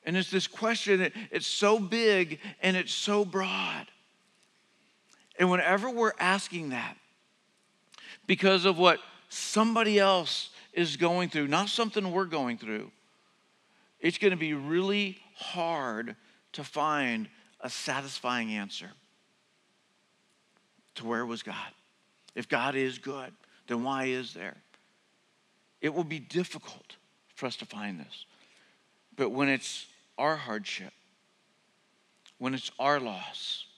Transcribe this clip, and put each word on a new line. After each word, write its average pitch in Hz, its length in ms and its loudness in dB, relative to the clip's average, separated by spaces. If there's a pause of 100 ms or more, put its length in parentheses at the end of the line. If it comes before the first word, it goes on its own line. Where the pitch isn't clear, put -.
And 175 120 0
it's 190 120 -2
this 190 180 0
question, 208 540 2
it, 165 120 0 (180)
it's - 160 -2
so 208 320 4
big 190 600 2 (220)
and 185 140 2
it's 180 180 -2
so 208 300 2
broad. 190 640 -4 (1500)
And 180 100 6
whenever 180 400 4
we're 226 300 2
asking 175 500 0
that, 120 280 -6 (1300)
because 185 380 6
of 180 120 6
what 175 220 8 (300)
somebody 220 720 2
else 190 500 2 (240)
is 156 240 0
going 170 320 2
through, 147 180 0
not 180 220 2
something 214 420 0
we're 185 140 0
going 135 320 -2
through, 107 340 -8 (1080)
it's 170 180 0
gonna 190 200 4
be 156 160 0
really 185 640 0 (180)
hard 131 800 -4 (380)
to 147 100 -10
find 139 680 0 (320)
a 127 80 -8
satisfying 127 840 -4
answer 101 400 -8 (2000)
to 117 100 -10
where 117 200 0
was 117 160 -6
God. 98 140 -10 (800)
If 120 140 -8
God 135 260 0
is 131 220 0
good, 135 340 -10 (360)
then 120 160 -2
why 135 220 -2
is 127 280 -4
there? 85 240 -12 (1200)
It 151 120 -2
will 165 100 -2
be 156 160 -6
difficult - 800 -8 (380)
for - 100 -8
us 120 120 -6
to 113 80 -14
find 104 340 -8
this. - 260 -16 (920)
But 127 140 0
when 139 200 2
it's - 360 -4 (320)
our 151 180 2
hardship, 107 580 -8 (1400)
when 127 160 -2
it's - 260 -6
our 143 200 4
loss - 680 -8 (120)